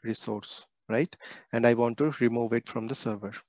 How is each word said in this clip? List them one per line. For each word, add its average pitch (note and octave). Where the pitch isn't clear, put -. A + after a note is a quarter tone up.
resource, A2
right? B2
And A#2
I A#2+
want A#2
to D3+
remove A#2
it A#2
from A2
the C3
server. G#2